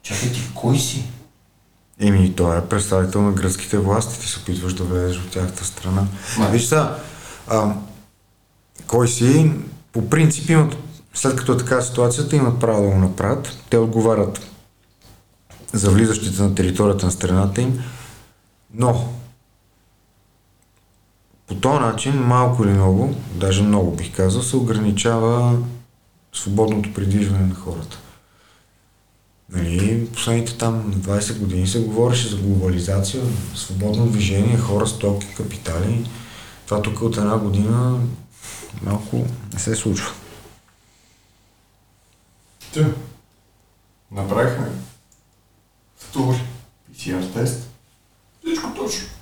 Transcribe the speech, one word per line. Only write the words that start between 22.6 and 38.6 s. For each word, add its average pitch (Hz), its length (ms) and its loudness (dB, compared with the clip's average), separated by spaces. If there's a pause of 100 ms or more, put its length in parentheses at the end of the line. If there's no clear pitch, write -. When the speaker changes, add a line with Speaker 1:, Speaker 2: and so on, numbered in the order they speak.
Speaker 2:
или 98 80 4
много, 98 420 4 (200)
даже 95 280 2
много 104 280 4
бих - 260 -6
казал, 95 260 2
се 135 140 -2
ограничава 117 1000 2 (760)
свободното 104 600 0
придвижване 98 520 2
на 92 80 0
хората. 82 440 -10 (1500)
Нали, 92 560 0
последните 117 520 -2
там 113 320 -2
двайсет 101 480 -2
години 92 280 0
се 107 140 0
говореше 117 480 0
за 104 80 -4
глобализация, 98 840 0 (320)
свободно 104 520 -2
движение, 104 520 2
хора, 101 280 0
стоки, 101 480 -2
капитали. 98 760 -4 (540)
Това 104 180 -2
тук 104 200 -4
от 113 140 0
една 104 220 0
година 107 600 2 (840)